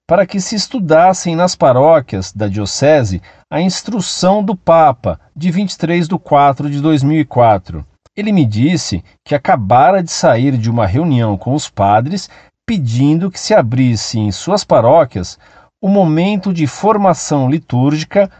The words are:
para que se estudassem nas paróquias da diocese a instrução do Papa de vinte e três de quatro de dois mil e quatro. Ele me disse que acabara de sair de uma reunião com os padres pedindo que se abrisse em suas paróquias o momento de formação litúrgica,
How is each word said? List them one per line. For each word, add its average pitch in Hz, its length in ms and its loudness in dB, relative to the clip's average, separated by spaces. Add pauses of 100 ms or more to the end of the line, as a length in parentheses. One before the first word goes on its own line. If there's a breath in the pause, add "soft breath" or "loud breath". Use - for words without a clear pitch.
para 185 180 2
que 196 140 -6
se 214 160 -6
estudassem 180 800 0
nas 180 180 0
paróquias 135 800 2
da 104 160 -6
diocese 104 720 -2 (300 soft breath)
a 147 80 -4
instrução 190 800 -2
do 202 140 -4
Papa 151 640 2 (160)
de 165 160 -4
vinte 190 220 -4
e - 40 -16
três 170 300 -2
de 175 100 -4
quatro 143 520 0
de 143 100 -6
dois 151 240 2
mil 156 160 2
e 143 60 0
quatro. 98 600 0 (300)
Ele 208 160 -4
me 170 140 4
disse 113 580 -2 (180 soft breath)
que - 140 -4
acabara 143 680 2
de 165 120 -8
sair 135 420 2
de 113 160 -2
uma 113 160 0
reunião 117 500 0
com 127 160 -6
os 151 140 -4
padres 127 640 -2 (360 soft breath)
pedindo 151 640 0
que - 80 -12
se - 160 -4
abrisse 123 640 0
em 104 140 0
suas 190 320 -4
paróquias 131 720 2 (440 soft breath)
o 190 80 -2
momento 190 640 0
de 165 140 -2
formação 180 840 0
litúrgica, 151 920 -2